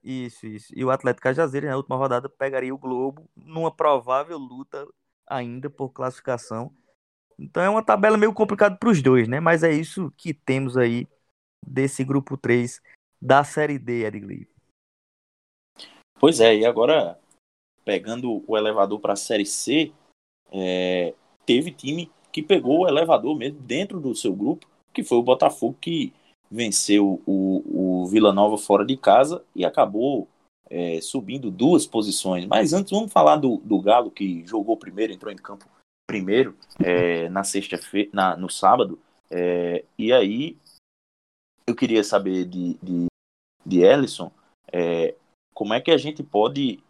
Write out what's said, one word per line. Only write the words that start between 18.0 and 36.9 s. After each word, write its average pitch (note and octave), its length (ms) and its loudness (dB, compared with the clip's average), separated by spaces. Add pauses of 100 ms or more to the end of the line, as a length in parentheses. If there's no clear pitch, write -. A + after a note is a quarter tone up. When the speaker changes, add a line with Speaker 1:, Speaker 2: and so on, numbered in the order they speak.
Speaker 2:
o G#2+ 100 -2
elevador G#2+ 440 0
pra G2+ 160 -2
Série G#2 300 -2
C, D3 460 -2 (600)
é, F2+ 640 -2 (320)
teve C#3 260 2
time D#3 380 -10 (200)
que D#3 120 -8
pegou D3+ 380 2
o F#3 80 2
elevador D3+ 480 2
mesmo C#3+ 240 -8
dentro D3 380 -6
do C3+ 160 -4
seu G2+ 200 -4
grupo, G2+ 320 -4 (260)
que - 100 -4
foi - 160 2
o A#2+ 40 4
Botafogo, B2+ 580 2
que E3+ 320 -4 (360)
venceu G#2 800 0
o, F#2+ 760 0
o F2+ 40 -4
Vila G#2 260 6
Nova G#2 260 2
fora G2+ 260 4
de C3 120 -2
casa C3+ 460 4 (140)
e - 80 -2
acabou, A#2+ 640 0 (400)
é, E2+ 320 -6
subindo B2 500 -8
duas B2 360 2
posições. F#2+ 580 -2
Mas A2+ 280 2
antes, F#3+ 200 -2
vamos G#3 200 -2
falar D3+ 240 4
do, C3+ 280 0
do G#2 160 0
Galo, G#2+ 300 2
que F2 360 -6
jogou A2 300 -4
primeiro, G2+ 360 -8
entrou G#2 200 -14
em F#2+ 40 -16
campo G2+ 300 -20 (400)
primeiro, G#2 480 -2 (240)
é, F2 520 0